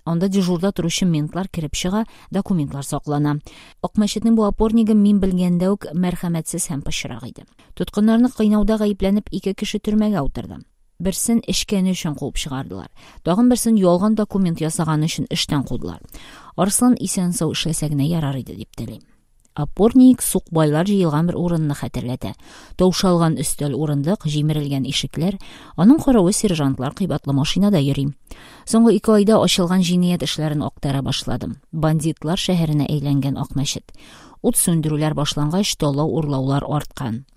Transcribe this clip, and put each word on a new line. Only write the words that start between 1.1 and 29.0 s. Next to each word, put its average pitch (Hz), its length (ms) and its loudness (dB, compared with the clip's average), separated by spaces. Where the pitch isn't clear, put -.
кереп 156 300 -8
чыга, 214 300 -2
документлар 165 500 -2
саклана. 147 540 -2
Ак - 160 -2
мәчетнең 214 320 0
бу 220 140 4
опорнигы 220 500 2
мин 208 240 4
белгәндә 180 540 2
үк - 180 -8
мәрхәмәтсез 175 800 -4
һәм 143 100 -6
пычрак - 460 -8
иде. - 180 -18
Тоткыннарны 226 560 2
кыйнауда 214 480 2
гаепләнеп 202 480 0
ике 196 240 -4
кеше - 240 -6
төрмәгә 214 480 0
утырды. 190 320 -6
Берсен 196 480 -2
эчкәне 185 480 -2
өчен 160 240 -6
куып - 240 -6
чыгардылар. 131 480 -10
Тагын 240 320 4
берсен 226 240 2
ялган 185 380 4
документ 196 440 0
ясаганы 156 460 0
өчен - 240 -4
эштән - 400 -2
кудылар. - 320 -8
Арыслан 220 400 2
исән-сау 175 560 -2
эшләсә 156 400 -4
генә 139 160 0
ярар 143 320 -2
иде - 140 -14
дип - 200 -16
телим. 113 300 -14
Опорник 240 720 6
сукбайлар 160 640 0
җыелган 170 400 2
бер 175 80 -2
урынны 160 400 -2
хәтерләтә. 123 540 -8
Таушалган 175 560 4
өстәл, 143 400 -4
урындык, 147 480 -2
җимерелгән 147 640 -2
ишекләр. 147 480 -4
Аның 240 240 6
каравы, 233 320 4
сержантлар 147 640 -2
кыйбатлы 143 400 -2
машинада 175 480 2
йөри. 139 220 0
Соңгы 226 320 4
ике 214 160 2